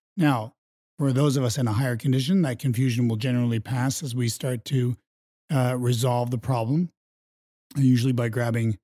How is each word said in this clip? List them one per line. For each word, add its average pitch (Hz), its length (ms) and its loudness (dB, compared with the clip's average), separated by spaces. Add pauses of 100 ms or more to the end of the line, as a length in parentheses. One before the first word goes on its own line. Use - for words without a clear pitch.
(160)
Now, 131 380 0 (440)
for 139 140 2
those 135 260 2
of 135 60 0
us 113 120 0
in 127 100 0
a 110 60 0
higher 123 240 0
condition, 135 460 2
that 127 160 -2
confusion 123 500 0
will 113 80 0
generally 120 440 0
pass 127 420 -2
as 127 120 -8
we 120 140 -2
start 123 380 -6
to, 123 320 -2 (500)
uh, 127 300 0
resolve 123 520 0
the 123 80 -2
problem, 131 520 -2 (840)
usually 127 360 4
by 120 160 0
grabbing 117 560 -2